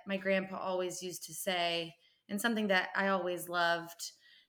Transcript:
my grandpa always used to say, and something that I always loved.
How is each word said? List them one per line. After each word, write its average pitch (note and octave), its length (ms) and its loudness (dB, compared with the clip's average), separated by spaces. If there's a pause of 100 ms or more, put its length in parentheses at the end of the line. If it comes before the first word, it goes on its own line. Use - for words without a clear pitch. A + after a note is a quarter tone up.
my G3 100 -2
grandpa F#3+ 400 0
always F#3 460 -2
used F3 220 -8
to D#3+ 100 -14
say, E3+ 580 -2 (340)
and G3+ 140 -2
something A3 280 2
that F#3 260 4
I G3 140 2
always F3+ 380 0
loved. E3+ 640 0 (360)